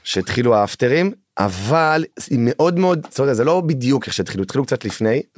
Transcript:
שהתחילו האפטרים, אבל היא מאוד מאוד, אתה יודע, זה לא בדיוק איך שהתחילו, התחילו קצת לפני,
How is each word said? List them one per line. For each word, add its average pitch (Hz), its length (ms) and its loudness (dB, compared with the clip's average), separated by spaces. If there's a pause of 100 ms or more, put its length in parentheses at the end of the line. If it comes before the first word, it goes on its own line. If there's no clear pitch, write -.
שהתחילו 117 520 0
האפטרים, 131 560 0 (260)
אבל 151 680 0 (240)
היא 127 120 2
מאוד 160 380 2
מאוד, 180 340 0
אתה 131 100 0
יודע, 139 100 2
זה 113 100 2
לא 170 180 2
בדיוק 135 440 0
איך 101 80 -8
שהתחילו, 98 300 -4
התחילו 135 220 -2
קצת 123 200 -4
לפני, 113 360 0 (160)